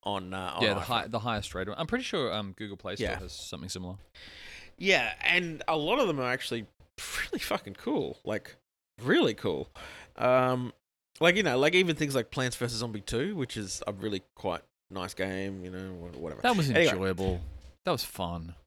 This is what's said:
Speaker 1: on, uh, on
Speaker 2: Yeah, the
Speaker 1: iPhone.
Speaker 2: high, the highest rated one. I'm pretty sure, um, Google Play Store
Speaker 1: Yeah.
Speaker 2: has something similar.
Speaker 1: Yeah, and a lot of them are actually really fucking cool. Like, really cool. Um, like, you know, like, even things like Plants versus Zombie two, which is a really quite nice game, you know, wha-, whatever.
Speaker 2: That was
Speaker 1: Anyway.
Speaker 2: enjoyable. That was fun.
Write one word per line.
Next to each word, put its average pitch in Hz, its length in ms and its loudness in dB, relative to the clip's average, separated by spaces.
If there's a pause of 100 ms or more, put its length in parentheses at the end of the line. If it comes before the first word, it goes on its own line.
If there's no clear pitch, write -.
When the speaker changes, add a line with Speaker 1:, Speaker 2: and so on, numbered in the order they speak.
Speaker 1:
on, 95 300 -4
uh, 95 220 -4
on 92 80 0
Speaker 2:
Yeah, 104 120 4
the 98 40 -2
Speaker 1:
iPhone. 92 40 -4
Speaker 2:
high, 113 240 0
the 113 120 -2
highest 110 340 -2
rated 92 160 -2
one. - 100 -8
I'm 160 80 -2
pretty 247 180 -2
sure, 139 260 0
um, 101 260 -4
Google 101 200 -8
Play 98 180 -6
Store 104 140 0
Speaker 1:
Yeah. 60 100 -2
Speaker 2:
has - 140 -10
something 85 340 -10
similar. 92 280 -6 (840)
Speaker 1:
Yeah, 160 340 4 (140)
and 170 420 2
a 160 80 4
lot 165 240 2
of 247 80 4
them 147 140 0
are 123 100 2
actually 117 340 -2 (600)
really - 140 -4
fucking - 340 -4
cool. - 500 -2
Like, 107 320 -4 (480)
really 147 300 6
cool. 78 360 -2 (460)
Um, 127 560 4 (480)
like, 175 160 8
you 208 80 4
know, 131 160 4
like, 156 160 6
even 175 220 6
things 143 180 0
like 120 160 0
Plants 127 240 0
versus 113 240 -2
Zombie 110 220 -4
two, 151 340 -2
which 131 220 -4
is 98 280 -6
a 107 60 -2
really 101 320 -2 (140)
quite 87 240 -2 (280)
nice 92 240 -6
game, 95 520 -4
you 90 60 -8
know, 92 280 -8
wha-, 87 200 -10
whatever. 80 240 -6
Speaker 2:
That 240 120 4
was 151 140 4
Speaker 1:
Anyway. 156 180 6
Speaker 2:
enjoyable. 95 540 2 (420)
That 185 80 0
was 131 140 0
fun. 85 500 -6 (100)